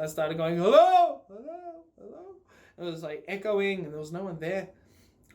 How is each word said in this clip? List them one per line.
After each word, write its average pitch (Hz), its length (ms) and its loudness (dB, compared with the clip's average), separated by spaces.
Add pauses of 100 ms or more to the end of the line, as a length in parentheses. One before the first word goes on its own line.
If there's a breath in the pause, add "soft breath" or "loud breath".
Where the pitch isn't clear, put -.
I 156 60 -4
started 156 300 -4
going, 165 200 -2
Hello? 320 720 6
Hello? 330 560 -16 (160)
Hello? 302 260 -20 (520 soft breath)
It - 60 -16
was, 165 200 -10
like, 151 240 -12
echoing 196 560 -4
and 151 80 -10
there 151 80 -12
was 151 120 -12
no 175 120 -8
one 175 160 -10
there. 180 300 -6 (640 soft breath)